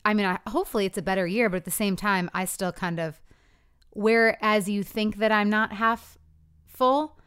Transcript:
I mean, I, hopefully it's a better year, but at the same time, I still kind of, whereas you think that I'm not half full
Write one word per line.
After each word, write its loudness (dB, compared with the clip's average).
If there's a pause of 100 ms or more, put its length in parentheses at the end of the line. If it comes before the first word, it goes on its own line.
I 2
mean, 2
I, 0 (100)
hopefully -2
it's -8
a -4
better -2
year, 0
but -2
at -8
the -8
same 0
time, -2
I -4
still -6
kind -6
of, -8 (720)
whereas 2
you -2
think -4
that 2
I'm 2
not 0
half -2 (500)
full 0